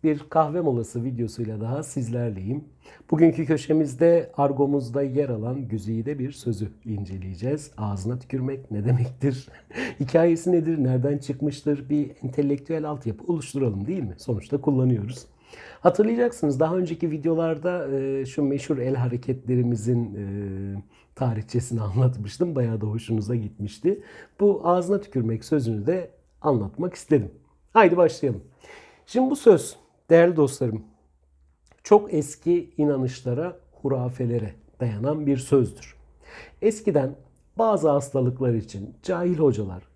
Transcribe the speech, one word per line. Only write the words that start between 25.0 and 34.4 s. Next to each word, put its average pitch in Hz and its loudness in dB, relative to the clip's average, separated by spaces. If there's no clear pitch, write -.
tükürmek" 113 -2
sözünü 113 0
de 175 -2
anlatmak 139 0
istedim. 120 0
Haydi 180 8
başlayalım. 151 2
Şimdi 262 2
bu 285 0
söz, - 6
değerli 170 8
dostlarım, 131 0
çok 208 4
eski 165 -2
inanışlara, 139 -2
hurafelere 123 -2